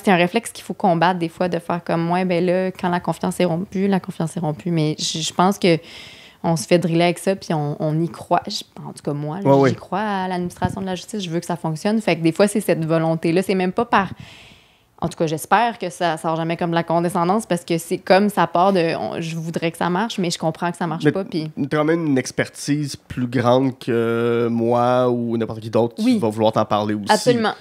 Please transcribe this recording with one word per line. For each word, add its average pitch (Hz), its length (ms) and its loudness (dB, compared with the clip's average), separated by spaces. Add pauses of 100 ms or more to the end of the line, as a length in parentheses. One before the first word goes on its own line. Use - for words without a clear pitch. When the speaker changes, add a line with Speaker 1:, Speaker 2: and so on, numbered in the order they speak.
Speaker 1:
c'est 214 80 2
un 185 60 6
réflexe 180 340 2
qu'il - 140 -16
faut - 80 -8
combattre 175 460 2
des 170 100 -2
fois, 180 220 -4
de 170 80 -2
faire 170 260 -6
comme, 170 260 0
ouais, 185 140 0
ben 180 200 0
là, 185 240 0
quand 185 200 -4
la 175 120 0
confiance 180 380 -4
est 180 60 2
rompue, 180 420 -2
la 196 140 2
confiance 170 380 -6
est - 20 -6
rompue. 156 300 -4
Mais 156 280 0
je, - 200 -6
je 156 160 -6
pense 190 240 4
que 170 200 4 (640)
on 165 140 0
se - 100 -6
fait 175 120 4
driller 165 260 2
avec 175 140 2
ça, 196 180 -2
puis - 160 -8
on, 147 260 -2
on 156 220 0
y 170 80 0
croit. - 380 -2
Je, 208 160 -8 (200)
en 147 100 -14
tout - 100 -20
cas, 156 100 -4
moi, 147 300 -6
là, 139 80 4
Speaker 2:
Ouais, 135 180 6
Speaker 1:
j'y 117 60 0
Speaker 2:
ouais. - 40 -10
Speaker 1:
crois 185 220 -6
à 196 280 -2
l'administration 180 520 -4
de 190 60 -6
la 185 80 -4
justice, 196 280 -8
je 175 80 -8
veux 170 100 -2
que - 60 -8
ça 175 100 -4
fonctionne. 202 440 -2
Fait 175 160 0
que 165 60 -4
des 165 100 4
fois, 202 160 4
c'est 214 120 -2
cette 165 240 0
volonté-là. 165 580 2
C'est 190 120 -2
même 185 180 0
pas 233 140 -2
par 202 240 0 (920)
en - 40 0
tout - 100 -12
cas, 170 80 0
j'espère 202 520 0
que 180 120 -8
ça 170 260 -2
sort 160 200 -2
jamais 165 200 -2
comme 170 140 -2
de 165 40 0
la 165 80 2
condescendance 175 640 0
parce 175 180 -2
que 170 140 -2
c'est - 200 -4
comme 202 320 4
ça 175 160 2
part 180 260 2
de, 165 240 0
on, - 240 -6
je 165 160 -6
voudrais 165 340 -4
que 165 60 -10
ça 175 140 -2
marche, 208 280 -4
mais 175 120 0
je - 80 -6
comprends 170 320 -4
que 165 80 -8
ça 180 80 -4
marche 160 180 -4
Speaker 2:
Mais 147 80 6
Speaker 1:
pas, 190 120 -2
puis 156 260 -6 (200)
Speaker 2:
t'as 151 80 -2
quand 151 60 2
même 165 220 2
une 139 120 2
expertise 139 760 -4
plus - 300 -6
grande 123 520 2
que 117 720 0
moi 120 600 2
ou 117 260 -2
n'importe 113 240 -4
qui 113 100 -10
d'autre 117 260 2
qui 214 80 -2
Speaker 1:
Oui. 240 140 4
Speaker 2:
va 117 120 0
vouloir 110 220 2
t'en 107 120 2
parler 107 300 0
aussi. 104 180 0
Speaker 1:
Absolument, 226 480 2